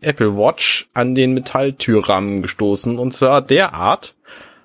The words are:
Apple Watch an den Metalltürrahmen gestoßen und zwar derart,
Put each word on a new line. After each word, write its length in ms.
Apple 360
Watch 580
an 200
den 200
Metalltürrahmen 1080
gestoßen 580
und 140
zwar 300
derart, 720